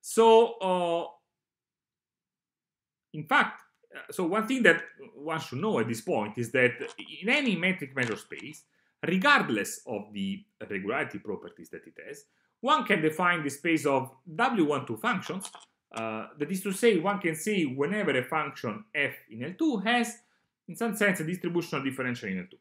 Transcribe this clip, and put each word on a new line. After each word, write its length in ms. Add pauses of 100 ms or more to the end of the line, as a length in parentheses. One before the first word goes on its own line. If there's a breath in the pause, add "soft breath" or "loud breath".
So, 540
uh, 520 (2000)
in 120
fact, 380 (320)
uh, 180
so 140
one 200
thing 180
that 180 (320)
one 260
should 200
know 180
at 100
this 120
point 380
is 140
that 200 (500)
in 60
any 280
metric 380
measure 220
space, 480 (420)
regardless 800
of 260
the 320 (240)
regularity 500
properties 520
that 160
it 80 (120)
has, 180 (360)
one 240
can 180
define 400
the 80
space 360
of 240 (240)
W 300
one 220
two 100
functions. 540 (400)
Uh, 360 (120)
that 120
is 120
to 100
say, 260
one 200
can 160
say 300
whenever 460
a 120
function 640 (100)
f 200 (160)
in 120
L 160
two 200
has, 400 (500)
in 80
some 180
sense, 260
a 40
distributional 580
differential 460
in 100
L 120
two. 100